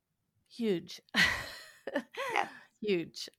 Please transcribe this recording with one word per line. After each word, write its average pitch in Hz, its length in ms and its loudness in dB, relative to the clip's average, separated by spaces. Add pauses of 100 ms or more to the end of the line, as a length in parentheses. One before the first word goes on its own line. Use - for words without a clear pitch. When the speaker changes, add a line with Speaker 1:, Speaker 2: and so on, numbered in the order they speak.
(480)
Speaker 1:
Huge. 185 520 0 (140)
<laughs> - 960 0 (180)
Speaker 2:
Yeah. - 200 2 (320)
Speaker 1:
Huge. 175 480 -2 (100)